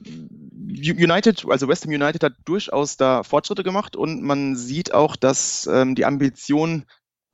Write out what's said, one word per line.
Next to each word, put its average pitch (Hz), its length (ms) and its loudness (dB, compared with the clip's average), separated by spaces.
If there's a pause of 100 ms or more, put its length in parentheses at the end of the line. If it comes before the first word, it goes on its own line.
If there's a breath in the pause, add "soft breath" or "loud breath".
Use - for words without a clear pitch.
U-, - 920 -8
United, 180 520 4
also 135 200 2
West 160 160 0
Ham 156 80 -4
United 147 320 0
hat 139 80 2 (120)
durchaus 151 520 -2
da 131 260 4
Fortschritte 170 400 -2
gemacht 190 340 -4
und 160 260 -4
man 139 340 -2
sieht 123 360 -6
auch, 147 220 4
dass, - 580 0
ähm, 131 220 4
die 127 120 0
Ambitionen, 143 800 0 (480 soft breath)